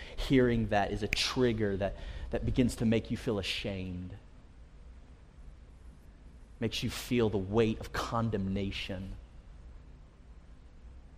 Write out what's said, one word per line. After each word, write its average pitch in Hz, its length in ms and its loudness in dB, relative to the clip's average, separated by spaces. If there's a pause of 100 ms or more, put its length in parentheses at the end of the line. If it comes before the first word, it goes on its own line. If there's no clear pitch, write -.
(160)
hearing 120 540 4
that 101 200 4
is 104 140 -2
a - 20 0
trigger 110 720 2
that, 95 180 0 (380)
that 120 120 0
begins 117 320 4
to - 80 0
make 113 280 4
you 117 40 0
feel 107 220 0
ashamed. 92 720 -4 (2500)
Makes 113 240 -2
you 117 80 0
feel 117 400 2
the 98 80 2
weight 107 400 2
of - 140 -10
condemnation. 98 1200 -2 (2000)